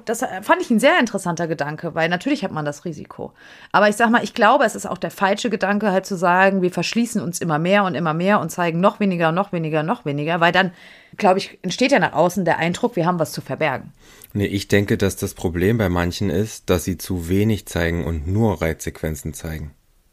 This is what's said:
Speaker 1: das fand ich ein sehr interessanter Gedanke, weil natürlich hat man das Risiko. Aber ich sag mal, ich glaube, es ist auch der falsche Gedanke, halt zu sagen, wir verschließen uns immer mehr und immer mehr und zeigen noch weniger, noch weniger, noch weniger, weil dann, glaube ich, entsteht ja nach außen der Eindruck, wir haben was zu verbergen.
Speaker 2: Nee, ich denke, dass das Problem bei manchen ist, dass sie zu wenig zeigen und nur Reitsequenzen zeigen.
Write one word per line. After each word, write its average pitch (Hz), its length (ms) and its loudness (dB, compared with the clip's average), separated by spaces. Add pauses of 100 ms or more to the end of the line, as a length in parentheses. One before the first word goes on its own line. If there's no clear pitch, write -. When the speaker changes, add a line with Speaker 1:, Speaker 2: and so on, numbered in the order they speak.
Speaker 1:
das 233 180 -4 (200)
fand 339 180 2
ich - 80 -6
ein 220 100 4
sehr 302 200 4
interessanter 175 480 -2
Gedanke, 151 480 -6
weil 165 120 2
natürlich 180 360 -2
hat 190 80 -6
man 156 140 -4
das 147 200 -8
Risiko. - 480 -12 (380)
Aber 202 180 6
ich 208 60 2
sag 233 160 4
mal, 233 120 4
ich - 120 -8
glaube, 240 280 6
es 214 120 0
ist 202 100 -10
auch 190 140 0
der 165 100 -4
falsche 208 400 0
Gedanke, 202 420 0
halt 190 140 0
zu 202 100 -6
sagen, 185 460 4
wir 180 80 2
verschließen 208 500 -2
uns 175 220 -6
immer 160 160 0
mehr 190 280 2
und 175 100 -2
immer 156 180 0
mehr 185 260 2
und 160 120 -4
zeigen 170 280 -2
noch 202 200 2
weniger, 175 320 2
noch 185 200 -2
weniger, 160 300 -2
noch 170 240 -4
weniger, 147 340 -2
weil 170 120 4
dann, 185 200 2 (460)
glaube 190 220 4
ich, - 240 -8
entsteht 240 280 0
ja 277 60 6
nach 170 160 2
außen 175 320 2
der 160 140 2
Eindruck, 175 360 -2
wir 165 120 0
haben 180 100 0
was 156 140 -2
zu - 100 -8
verbergen. 135 500 -4 (420)
Speaker 2:
Nee, 101 120 0
ich 95 220 -4
denke, 101 280 2
dass 95 200 0
das - 180 -6
Problem 92 460 0
bei 98 100 2
manchen 87 400 -2
ist, 98 400 -4
dass 90 140 2
sie 92 160 -4
zu 87 280 -6
wenig 101 380 0
zeigen 85 400 -2
und 78 220 -4
nur 101 340 0
Reitsequenzen 80 720 -4
zeigen. 78 380 -10 (420)